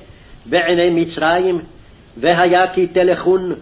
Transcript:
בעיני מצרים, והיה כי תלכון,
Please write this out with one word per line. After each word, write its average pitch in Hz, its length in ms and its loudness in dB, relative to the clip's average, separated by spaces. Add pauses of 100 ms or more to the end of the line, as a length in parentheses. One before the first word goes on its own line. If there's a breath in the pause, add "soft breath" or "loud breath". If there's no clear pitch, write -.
(460 loud breath)
בעיני 170 440 0
מצרים, 170 720 -2 (580 soft breath)
והיה 175 560 2
כי 185 140 0
תלכון, 180 760 0